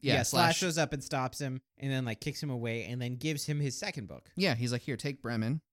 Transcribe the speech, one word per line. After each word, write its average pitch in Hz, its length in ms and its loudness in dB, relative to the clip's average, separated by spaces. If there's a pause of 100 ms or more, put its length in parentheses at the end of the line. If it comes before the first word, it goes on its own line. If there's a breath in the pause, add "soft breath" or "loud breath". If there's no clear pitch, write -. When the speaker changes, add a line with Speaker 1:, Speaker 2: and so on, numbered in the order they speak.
Speaker 1:
Yeah, 143 140 4
Speaker 2:
Yeah, 131 80 6
Speaker 1:
Slash 170 340 6
Speaker 2:
Slash - 20 0
Speaker 1:
shows 170 200 2
up 151 140 2
and 143 120 -4
stops 131 360 -2
him, 131 200 -4 (180)
and 135 140 -2
then, 131 120 0
like, 113 160 -4
kicks - 220 -6
him 151 80 -2
away, 117 360 -2
and 123 140 -4
then 123 160 -2
gives 147 280 -2
him 147 160 0
his 139 180 0
second 147 300 -6
book. 73 280 -16
Speaker 2:
Yeah, 175 180 4
he's 117 180 0
like, 120 100 -2
"Here, 135 140 -4
take 143 260 -4
Bremen, 117 380 0 (120)